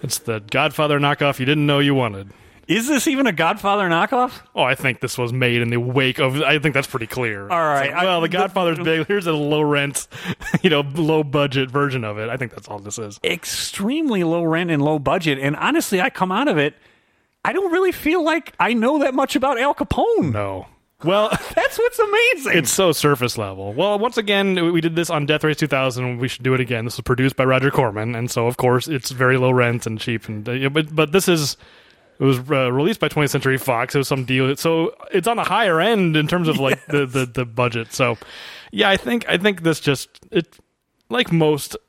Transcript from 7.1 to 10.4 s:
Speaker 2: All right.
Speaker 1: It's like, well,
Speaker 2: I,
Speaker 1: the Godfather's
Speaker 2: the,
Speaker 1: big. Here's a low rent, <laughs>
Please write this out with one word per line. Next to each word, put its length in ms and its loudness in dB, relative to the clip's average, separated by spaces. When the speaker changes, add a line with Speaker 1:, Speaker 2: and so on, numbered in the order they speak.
Speaker 2:
All 60 -14
right. 260 2
Speaker 1:
It's 80 -4
like, 100 0
well, 140 2
Speaker 2:
I, 40 0
Speaker 1:
the 80 0
Godfather's 500 0
Speaker 2:
the, 40 -6
Speaker 1:
big. 240 0
Here's 200 -2
a 60 2
low 280 0
rent, 460 0
<laughs> 280 -4